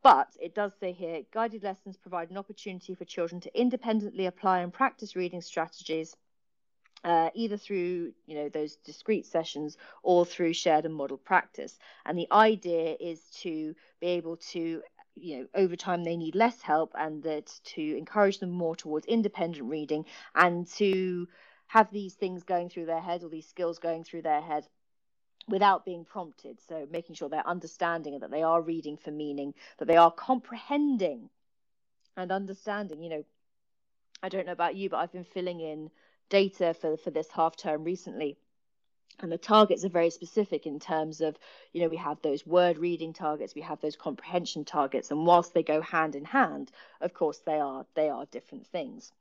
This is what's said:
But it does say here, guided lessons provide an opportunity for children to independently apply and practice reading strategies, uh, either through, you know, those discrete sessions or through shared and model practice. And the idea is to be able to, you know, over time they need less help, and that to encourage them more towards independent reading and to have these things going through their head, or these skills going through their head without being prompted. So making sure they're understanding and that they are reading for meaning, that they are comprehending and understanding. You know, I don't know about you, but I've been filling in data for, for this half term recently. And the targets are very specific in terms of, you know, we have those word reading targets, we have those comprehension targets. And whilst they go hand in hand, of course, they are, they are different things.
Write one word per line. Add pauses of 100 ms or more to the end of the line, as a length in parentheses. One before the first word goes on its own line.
But (120)
it
does
say
here, (100)
guided
lessons
provide
an
opportunity
for
children
to
independently
apply
and
practice
reading
strategies, (880)
uh,
either
through, (140)
you
know,
those
discrete
sessions (260)
or
through
shared
and
model
practice. (280)
And
the
idea
is (220)
to (260)
be
able (160)
to, (340)
you
know,
over
time
they
need
less
help,
and
that (220)
to
encourage
them
more
towards
independent
reading (280)
and
to (380)
have
these
things
going
through
their
head,
or
these
skills
going
through
their
head (800)
without
being
prompted. (100)
So
making
sure
they're
understanding
and
that
they
are
reading
for
meaning, (240)
that
they
are
comprehending (880)
and
understanding.
You
know, (960)
I
don't
know
about
you,
but
I've
been
filling
in (380)
data
for,
for
this
half
term
recently. (840)
And
the
targets
are
very
specific
in
terms
of, (360)
you
know,
we
have
those
word
reading
targets,
we
have
those
comprehension
targets.
And
whilst
they
go
hand
in
hand, (300)
of
course,
they
are, (100)
they
are
different
things. (100)